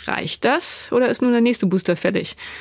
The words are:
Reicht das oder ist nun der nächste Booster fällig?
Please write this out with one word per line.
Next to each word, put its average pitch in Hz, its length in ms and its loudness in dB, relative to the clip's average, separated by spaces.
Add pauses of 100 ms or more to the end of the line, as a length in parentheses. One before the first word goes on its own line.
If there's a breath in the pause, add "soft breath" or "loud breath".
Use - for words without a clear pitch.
Reicht - 400 -4
das - 480 0
oder 247 160 4
ist - 140 -2
nun 247 100 4
der 233 80 4
nächste 233 240 2
Booster 180 320 2
fällig? - 400 -2 (240 loud breath)